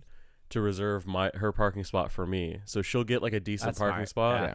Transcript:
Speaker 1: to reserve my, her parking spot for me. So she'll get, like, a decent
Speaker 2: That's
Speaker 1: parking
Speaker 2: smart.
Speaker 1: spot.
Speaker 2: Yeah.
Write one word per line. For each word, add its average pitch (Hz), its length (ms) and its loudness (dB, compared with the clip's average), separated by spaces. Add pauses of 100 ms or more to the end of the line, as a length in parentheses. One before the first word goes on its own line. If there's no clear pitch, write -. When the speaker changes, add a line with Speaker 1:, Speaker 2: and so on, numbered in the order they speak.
(500)
Speaker 1:
to 113 120 0
reserve 101 440 0
my, 95 300 2
her 101 160 0
parking 101 320 2
spot 90 280 0
for 92 140 0
me. 87 400 -2
So 101 160 -2
she'll 123 220 0
get, 120 180 2
like, 113 120 0
a 107 60 0
decent 104 300 -2
Speaker 2:
That's 113 100 -4
Speaker 1:
parking 101 260 0
Speaker 2:
smart. - 40 -6
Speaker 1:
spot. 117 320 2
Speaker 2:
Yeah. 87 140 0